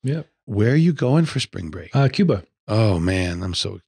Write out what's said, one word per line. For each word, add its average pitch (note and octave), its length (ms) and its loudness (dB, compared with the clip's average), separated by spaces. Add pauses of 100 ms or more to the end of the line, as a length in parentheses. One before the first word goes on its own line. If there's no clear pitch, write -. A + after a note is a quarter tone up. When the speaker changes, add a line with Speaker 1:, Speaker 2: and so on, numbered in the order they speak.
Speaker 1:
Yeah. D3 200 -4 (240)
Speaker 2:
Where G#2 260 0
are D3 40 2
you E3 160 4
going C#3 320 2
for C3 160 -4
spring F2 300 -10
break? E2 260 -10
Speaker 1:
Uh, C#3 120 6
Cuba. C#3+ 360 0 (240)
Speaker 2:
Oh, G#2+ 300 2
man, F2+ 440 -2
I'm F#2 120 -6
so, F#2 340 -6